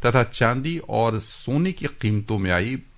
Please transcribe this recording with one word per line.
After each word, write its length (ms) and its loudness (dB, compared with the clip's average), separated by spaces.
तथा 180 6
चांदी 540 0
और 300 0
सोने 520 -2
की 140 -8
कीमतों 540 0
में 120 0
आई 240 2